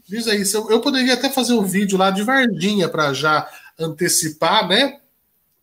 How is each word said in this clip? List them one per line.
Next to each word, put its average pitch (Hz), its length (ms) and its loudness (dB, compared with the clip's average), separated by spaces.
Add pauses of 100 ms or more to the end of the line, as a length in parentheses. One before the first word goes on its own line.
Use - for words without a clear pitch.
diz 220 180 -8
aí. 208 180 0
Se 196 120 -2
eu, 214 140 -4
eu 226 100 4
poderia 254 340 0
até 262 160 -2
fazer 247 220 0
um 226 100 2
vídeo 190 340 0
lá 190 140 4
de 190 140 -2
Varginha 208 640 0
pra 151 240 0
já 147 360 0 (300)
antecipar, 165 880 -2
né? 240 320 0 (640)